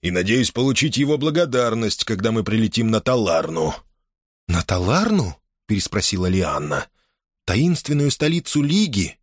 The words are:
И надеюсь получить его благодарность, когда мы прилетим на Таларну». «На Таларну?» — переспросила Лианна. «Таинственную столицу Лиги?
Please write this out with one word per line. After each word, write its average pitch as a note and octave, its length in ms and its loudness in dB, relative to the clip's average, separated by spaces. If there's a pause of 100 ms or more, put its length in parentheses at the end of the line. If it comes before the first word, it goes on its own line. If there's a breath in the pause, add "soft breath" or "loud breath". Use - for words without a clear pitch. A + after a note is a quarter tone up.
И F2+ 100 -2
надеюсь G#2 400 0
получить C3 460 0
его C#3+ 200 2
благодарность, B2 840 0
когда A2 280 0
мы A2 120 0
прилетим A2 480 0
на A2 100 2
Таларну». E2 720 0 (760)
«На F2 140 0
Таларну?» — A#2+ 760 0 (320)
переспросила F#2+ 600 -2
Лианна. E2 600 -2 (580)
«Таинственную C#3+ 680 2
столицу D#3 500 0
Лиги? C#3+ 600 0